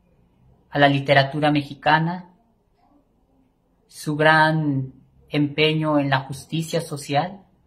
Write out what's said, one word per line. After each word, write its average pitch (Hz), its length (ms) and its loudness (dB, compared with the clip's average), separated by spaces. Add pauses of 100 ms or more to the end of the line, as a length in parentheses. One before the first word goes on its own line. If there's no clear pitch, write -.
(720)
a 143 100 -2
la 143 80 6
literatura 139 640 2
mexicana, 160 840 -2 (1500)
su - 300 -8
gran 156 760 2 (360)
empeño 151 720 0
en 139 100 -2
la 135 120 0
justicia 160 580 -6
social, 151 640 -6 (220)